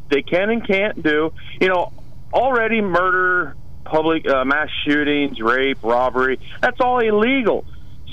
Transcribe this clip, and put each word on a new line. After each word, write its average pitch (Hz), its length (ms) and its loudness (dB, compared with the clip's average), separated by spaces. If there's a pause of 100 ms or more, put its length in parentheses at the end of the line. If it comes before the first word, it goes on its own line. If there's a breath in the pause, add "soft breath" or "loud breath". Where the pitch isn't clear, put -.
they 143 140 2
can 180 260 0
and 226 180 -2
can't 196 360 0
do. 156 300 2 (280 loud breath)
You 185 80 0
know, 180 240 0 (400)
already 226 480 2
murder, 180 760 2 (300)
public, 156 420 2
uh, 131 200 2
mass 143 220 0 (180)
shootings, 143 540 0
rape, 127 420 2
robbery, 127 560 2 (240 loud breath)
that's 247 180 0
all 247 200 2
illegal. 220 640 2 (460 loud breath)